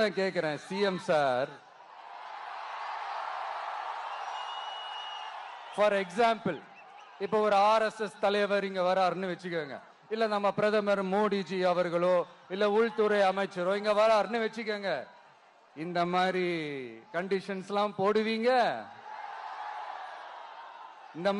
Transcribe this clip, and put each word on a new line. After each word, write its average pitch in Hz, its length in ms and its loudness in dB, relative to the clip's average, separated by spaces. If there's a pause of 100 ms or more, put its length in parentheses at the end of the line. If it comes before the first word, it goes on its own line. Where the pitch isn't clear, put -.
தான் 202 200 0
கேக்குறேன் 165 460 0
சி 190 120 -4 (100)
எம் 185 200 -2
சார். 143 420 2 (4000)
For 208 140 2 (120)
example, 196 560 0 (640)
இப்ப 202 120 0 (100)
ஒரு 202 100 4 (140)
ஆர் 220 180 4
எஸ் 208 160 -8
எஸ் - 200 -8
தலைவர் 202 440 2
இங்க 190 200 -2
வராருன்னு 185 440 2
வச்சுக்கோங்க, 160 440 -6 (380)
இல்ல 220 180 2
நம்ம 202 160 2 (100)
பிரதமர் 208 440 4 (100)
மோடிஜி 196 460 2 (140)
அவர்களோ 175 420 4 (400)
இல்ல 202 100 2 (140)
உள்துறை 220 500 4
அமைச்சரோ 190 520 0
இங்க 214 200 2
வராருன்னு 220 440 4
வச்சுக்கோங்க, 214 480 -4 (920)
இந்த 175 160 0 (140)
மாதிரி 185 320 2 (680)
கண்டிஷன்ஸ்லாம் 190 840 -2
போடுவீங்க, 220 500 2 (2750)
இந்த 190 220 2